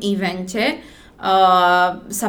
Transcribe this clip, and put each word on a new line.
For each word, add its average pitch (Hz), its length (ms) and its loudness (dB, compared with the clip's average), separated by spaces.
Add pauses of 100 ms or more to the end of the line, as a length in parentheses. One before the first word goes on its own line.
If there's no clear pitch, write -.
evente, 196 760 -4
eh, 180 1160 2
sa - 340 -8